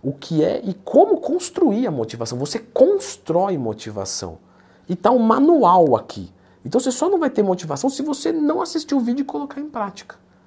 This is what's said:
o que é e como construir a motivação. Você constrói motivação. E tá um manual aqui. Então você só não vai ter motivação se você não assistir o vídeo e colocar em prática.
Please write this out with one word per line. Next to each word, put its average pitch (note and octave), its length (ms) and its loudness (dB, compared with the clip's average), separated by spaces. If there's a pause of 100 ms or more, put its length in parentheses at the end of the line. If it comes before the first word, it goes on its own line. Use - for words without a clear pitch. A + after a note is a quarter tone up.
o C3+ 100 -4
que D#3 320 -2
é - 200 -2
e F#3+ 100 -4
como F#4+ 460 4
construir C4 680 0
a F3+ 60 -4
motivação. A#2 480 -6
Você D3 180 -4
constrói G3+ 960 0
motivação. G#2 840 -8 (500)
E F#3+ 80 -4
tá A3 160 2
um B3+ 80 4
manual A3 720 6
aqui. G2 400 -6 (300)
Então C3 160 0
você C4 100 -2
só D4+ 180 -2
não F#4+ 120 2
vai D4+ 100 0
ter - 140 0
motivação F3+ 440 -2
se C4+ 140 -6
você D#4 300 -4
não D#4 280 0
assistir D#4+ 360 -4
o C4 40 2
vídeo A#3+ 220 -2
e - 20 -2
colocar C#4+ 360 -10
em D4+ 80 -10
prática. G#3 520 -10 (260)